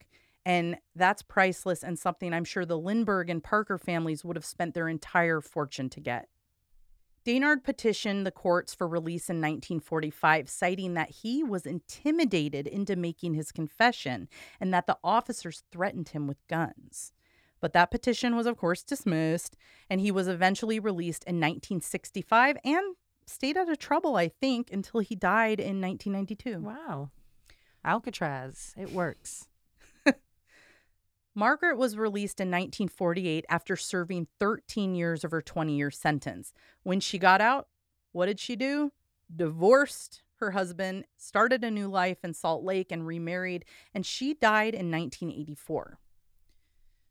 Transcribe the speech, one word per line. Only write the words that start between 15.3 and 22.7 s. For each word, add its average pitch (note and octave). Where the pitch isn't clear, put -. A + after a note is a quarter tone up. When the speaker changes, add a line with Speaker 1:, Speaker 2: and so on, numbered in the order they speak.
Speaker 1:
threatened F3
him D3
with C#3
guns. -
But -
that F3
petition A#3+
was, A#3
of A#3
course, F3
dismissed, D#3+
and F#3+
he G3+
was F#3
eventually G3
released F3
in F3
nineteen D#3+
sixty-five A#3
and F4+